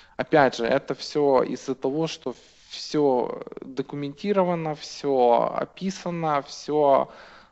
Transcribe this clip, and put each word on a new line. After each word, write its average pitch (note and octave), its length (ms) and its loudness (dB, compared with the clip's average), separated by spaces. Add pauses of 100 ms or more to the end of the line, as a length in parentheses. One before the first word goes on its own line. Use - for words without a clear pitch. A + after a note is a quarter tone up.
(180)
Опять C#3 400 4
же, A#2 80 -2
это C3+ 300 0
все C#3 480 2
из-за - 320 -6
того, D3 320 -4
что - 260 -10 (360)
все - 720 -2 (200)
документировано, D#3 1120 -2
все B2+ 760 2 (100)
описано, E3+ 800 -4
все, C#3+ 640 2 (440)